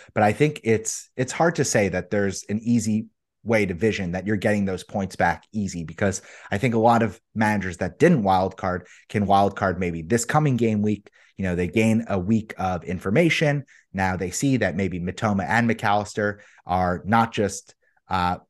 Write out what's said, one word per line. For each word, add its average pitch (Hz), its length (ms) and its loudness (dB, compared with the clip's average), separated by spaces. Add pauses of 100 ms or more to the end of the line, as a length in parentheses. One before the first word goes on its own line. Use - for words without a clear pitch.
(140)
But 107 80 2
I 107 100 4
think 147 320 0
it's, - 500 -2
it's 127 180 -4
hard 170 240 2
to 147 100 0
say 101 240 2
that 90 180 -4
there's 101 400 -2
an 104 140 -2
easy 110 460 0 (360)
way 107 220 2
to 92 80 -4
vision 92 380 -2
that 90 120 -6
you're 104 120 0
getting 104 280 0
those 92 200 -4
points 98 320 -6
back 87 360 0
easy, 90 320 -6
because 95 380 -4 (280)
I 101 80 -2
think 113 160 0
a 117 40 2
lot 117 240 4
of 110 180 -4 (140)
managers 104 440 0
that 90 200 -6
didn't 151 240 4
wild 95 340 2
card 90 300 -4 (220)
can 104 180 0
wild 98 300 4
card 92 240 -2
maybe 85 200 -4
this 98 240 -2
coming 151 320 0
game 113 240 2
week. 104 300 -2 (260)
You 98 80 -6
know, 90 120 0
they 87 100 0
gain 110 420 2
a 101 100 0
week 107 380 0
of 92 280 -4
information. 143 800 0 (280)
Now 95 240 0
they 90 140 -4
see 135 280 0
that 92 180 0
maybe 92 240 -2
Mitoma 95 480 -2
and 117 200 2
McAllister 104 720 0 (260)
are 90 400 0
not 113 280 2
just, - 420 -4 (340)
uh, 90 300 0 (100)